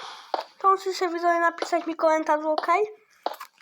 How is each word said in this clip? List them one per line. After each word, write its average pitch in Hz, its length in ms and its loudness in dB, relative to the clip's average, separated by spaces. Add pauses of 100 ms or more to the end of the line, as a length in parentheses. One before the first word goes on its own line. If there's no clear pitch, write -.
(580)
To 392 140 4
musicie, 370 380 0
widzowie, 339 300 0
napisać 339 460 0
mi 320 80 -4
w 330 40 -10
komentarzu, 311 540 2
okej? 339 300 2 (800)